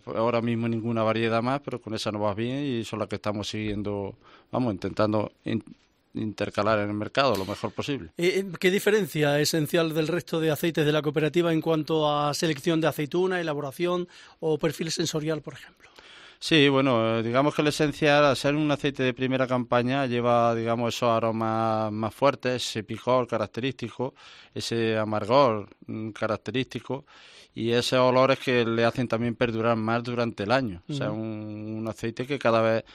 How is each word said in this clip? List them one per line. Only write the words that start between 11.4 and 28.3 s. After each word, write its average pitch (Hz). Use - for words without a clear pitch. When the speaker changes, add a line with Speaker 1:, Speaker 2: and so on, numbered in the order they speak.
Speaker 2:
en 160
cuanto 156
a 147
selección 160
de 156
aceituna, 175
elaboración 170
o 156
perfil 160
sensorial, 156
por 147
ejemplo? -
Speaker 1:
Sí, 147
bueno, 123
eh, 113
digamos 131
que -
el 151
Esencial, 147
al 139
ser 143
un 151
aceite 139
de 127
primera 131
campaña, 123
lleva, 120
digamos, 117
esos -
aromas 113
más 107
fuertes, 127
ese 110
picor 120
característico, 120
ese 113
amargor, 107
mm, 110
característico, 117
y 113
esos 120
olores 127